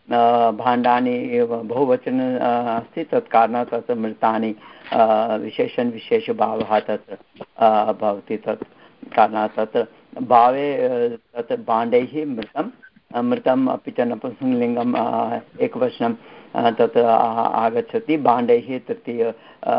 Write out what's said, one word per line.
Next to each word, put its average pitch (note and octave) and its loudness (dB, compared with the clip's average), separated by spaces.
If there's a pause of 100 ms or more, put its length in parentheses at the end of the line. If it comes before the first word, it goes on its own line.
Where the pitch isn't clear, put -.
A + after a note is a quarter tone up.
(120)
अ, A#2+ 4
भाण्डानि B2 0
एव A#2 0
बहुवचन, B2+ 0
अ, A#2+ -2
अस्ति, D#3+ -8
तत् B2 -2
कारणात् A#2 2
तत्र A#2 -4
मृतानि, A2 -2 (360)
अ, A#2 2 (360)
विशेषण A#2 -4
विशेषभावः A2 -2
तत्र, G#2 -6 (400)
अ, A2 4
भवति। G#2+ -4
तत् G#2+ -6 (520)
कारणात् A2 2
तत्र A2 -2 (340)
भावे, B2+ 4 (600)
अ, A#2+ -6
तत् A#2+ -8
भाण्डैः B2 0
मृतं, C#3 -8 (440)
अ, A#2+ -2
मृतम् B2+ 0
अपि B2+ -6
च - -4
नपुंसकलिङ्गं, A#2+ -2
अ, A#2 -2 (220)
एकवचनं, B2 -2 (420)
अ, A#2 0
तत्, A2+ 0
अ, A#2 4 (480)
आगच्छति। A2+ -2
भाण्डैः B2 2
तृतीय, A#2 -4 (300)
अ, A#2+ -2